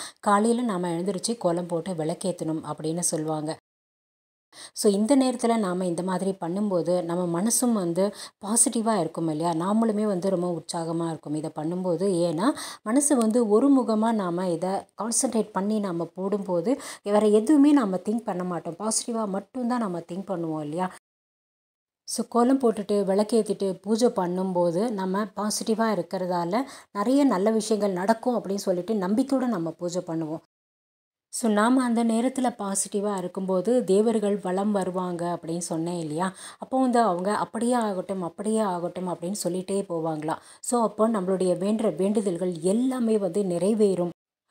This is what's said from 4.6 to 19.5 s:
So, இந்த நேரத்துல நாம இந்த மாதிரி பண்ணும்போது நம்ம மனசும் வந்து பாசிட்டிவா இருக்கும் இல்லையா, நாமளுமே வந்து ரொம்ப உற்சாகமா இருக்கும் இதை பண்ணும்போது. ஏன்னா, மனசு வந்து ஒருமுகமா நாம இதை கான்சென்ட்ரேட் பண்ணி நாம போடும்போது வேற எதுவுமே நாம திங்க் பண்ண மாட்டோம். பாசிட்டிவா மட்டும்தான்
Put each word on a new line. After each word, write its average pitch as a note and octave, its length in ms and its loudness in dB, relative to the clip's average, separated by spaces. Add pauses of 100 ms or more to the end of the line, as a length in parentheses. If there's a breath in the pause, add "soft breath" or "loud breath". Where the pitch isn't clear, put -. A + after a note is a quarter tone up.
So, G#3 200 2
இந்த A3 240 2
நேரத்துல B3 420 2
நாம F#3 280 -2
இந்த F3 160 -2
மாதிரி F#3 280 -2
பண்ணும்போது F3+ 720 -2
நம்ம E3+ 400 -2
மனசும் A#3 300 2
வந்து F#3+ 420 0 (320 loud breath)
பாசிட்டிவா A3+ 540 0
இருக்கும் D#3+ 280 -2
இல்லையா, D#3+ 240 0
நாமளுமே G#3 520 0
வந்து F#3+ 260 0
ரொம்ப F3+ 200 0
உற்சாகமா E3 580 -4
இருக்கும் D3+ 260 -6
இதை D#3 200 -6
பண்ணும்போது. F3 800 0
ஏன்னா, G3+ 200 0 (300 loud breath)
மனசு C4+ 340 2
வந்து A#3 280 4
ஒருமுகமா A3+ 680 4
நாம F#3 380 0
இதை E3+ 200 -2
கான்சென்ட்ரேட் A3 800 -2
பண்ணி G#3 280 0
நாம E3+ 240 -2
போடும்போது F#3+ 760 -2 (220 loud breath)
வேற G#3 240 4
எதுவுமே C#4 460 6
நாம G#3 240 4
திங்க் G#3+ 280 -2
பண்ண F3+ 200 -2
மாட்டோம். E3+ 340 -4
பாசிட்டிவா A3 500 -2
மட்டும்தான் A#3 520 -2